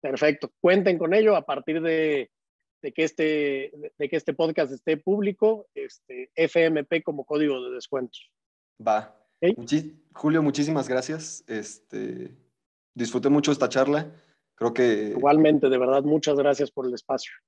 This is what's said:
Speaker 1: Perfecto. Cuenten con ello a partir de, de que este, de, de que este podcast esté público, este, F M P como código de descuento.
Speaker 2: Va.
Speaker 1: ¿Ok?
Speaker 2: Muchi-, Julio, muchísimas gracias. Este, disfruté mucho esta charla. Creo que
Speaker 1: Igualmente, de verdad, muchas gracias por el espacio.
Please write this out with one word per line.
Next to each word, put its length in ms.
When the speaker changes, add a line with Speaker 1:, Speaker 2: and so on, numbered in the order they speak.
Speaker 1:
Perfecto. 580
Cuenten 380
con 160
ello 220
a 100
partir 340
de, 520
de 120
que 100
este, 200
de, 200
de 140
que 60
este 180
podcast 400
esté 240
público, 760
este, 580
F 320
M 180
P 200
como 220
código 380
de 120
descuento. 420
Speaker 2:
Va. 300
Speaker 1:
¿Ok? 160
Speaker 2:
Muchi-, 460
Julio, 260
muchísimas 480
gracias. 580
Este, 880
disfruté 340
mucho 220
esta 180
charla. 420
Creo 160
que 460
Speaker 1:
Igualmente, 500
de 120
verdad, 240
muchas 340
gracias 320
por 160
el 80
espacio. 400